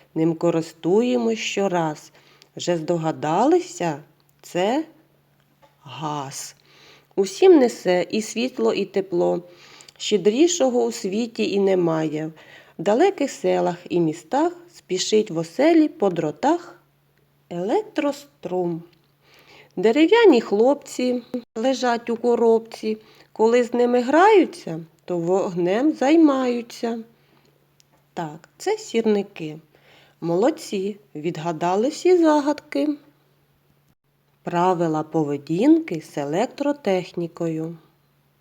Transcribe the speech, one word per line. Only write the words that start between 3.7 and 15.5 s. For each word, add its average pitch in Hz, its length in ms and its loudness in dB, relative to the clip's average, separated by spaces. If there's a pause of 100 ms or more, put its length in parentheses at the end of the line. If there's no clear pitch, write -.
Це 220 420 -2 (960)
газ. 143 760 -10 (600)
Усім 311 420 4
несе 190 520 0
і 220 120 -4
світло, 226 520 -4
і 196 100 -4
тепло. 175 580 -2 (560)
Щедрішого 240 840 0
у 233 80 -2
світі 214 600 -4
і 202 80 0
немає. 160 680 0 (480)
В 165 40 -10
далеких 277 480 0
селах 180 460 -2 (120)
і 175 120 0
містах 254 520 -2 (220)
спішить 202 560 -2
в 160 80 -6
оселі 302 500 2